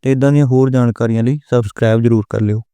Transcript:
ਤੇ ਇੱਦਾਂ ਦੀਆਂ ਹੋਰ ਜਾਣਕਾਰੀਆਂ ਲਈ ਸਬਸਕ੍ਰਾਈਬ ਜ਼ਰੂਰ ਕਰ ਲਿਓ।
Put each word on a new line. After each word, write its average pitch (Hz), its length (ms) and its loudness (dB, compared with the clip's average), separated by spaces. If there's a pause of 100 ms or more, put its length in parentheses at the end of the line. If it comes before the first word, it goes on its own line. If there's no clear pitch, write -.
ਤੇ 135 100 0
ਇੱਦਾਂ 135 200 2
ਦੀਆਂ 147 140 2
ਹੋਰ 131 240 2
ਜਾਣਕਾਰੀਆਂ 117 520 0
ਲਈ 131 160 -2 (120)
ਸਬਸਕ੍ਰਾਈਬ 113 520 0
ਜ਼ਰੂਰ 117 280 2
ਕਰ 107 100 -4
ਲਿਓ। 107 200 -2 (140)